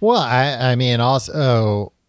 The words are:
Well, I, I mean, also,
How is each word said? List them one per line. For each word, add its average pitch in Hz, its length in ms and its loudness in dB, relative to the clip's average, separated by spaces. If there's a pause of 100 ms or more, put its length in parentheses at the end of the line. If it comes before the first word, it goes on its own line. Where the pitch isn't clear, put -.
Well, 233 200 2
I, 127 520 0
I - 40 2
mean, 123 240 0
also, 120 920 0 (160)